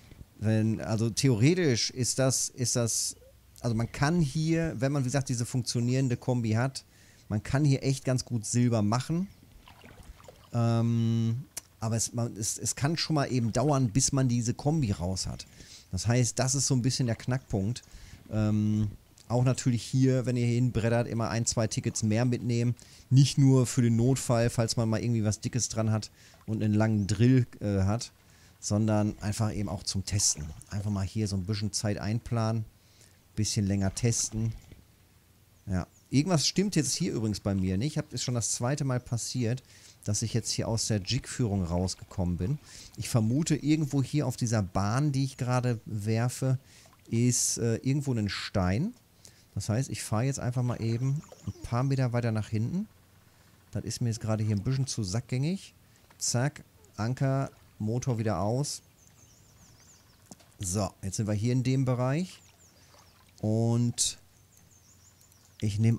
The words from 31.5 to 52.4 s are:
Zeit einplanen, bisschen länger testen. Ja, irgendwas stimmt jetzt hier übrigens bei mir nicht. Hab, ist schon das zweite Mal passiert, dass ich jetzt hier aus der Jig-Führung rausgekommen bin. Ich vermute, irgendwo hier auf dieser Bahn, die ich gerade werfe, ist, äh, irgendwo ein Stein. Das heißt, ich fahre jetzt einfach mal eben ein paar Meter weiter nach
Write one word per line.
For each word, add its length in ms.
Zeit 260
einplanen, 640
bisschen 320
länger 280
testen. 580
Ja, 200
irgendwas 360
stimmt 280
jetzt 200
hier 180
übrigens 280
bei 140
mir 240
nicht. 200
Hab, 140
ist 120
schon 100
das 160
zweite 340
Mal 140
passiert, 640
dass 180
ich 120
jetzt 160
hier 160
aus 220
der 120
Jig-Führung 600
rausgekommen 760
bin. 220
Ich 120
vermute, 460
irgendwo 480
hier 240
auf 100
dieser 260
Bahn, 500
die 120
ich 120
gerade 480
werfe, 760
ist, 500
äh, 180
irgendwo 380
ein 140
Stein. 640
Das 140
heißt, 220
ich 120
fahre 220
jetzt 160
einfach 220
mal 180
eben 420
ein 60
paar 200
Meter 300
weiter 200
nach 160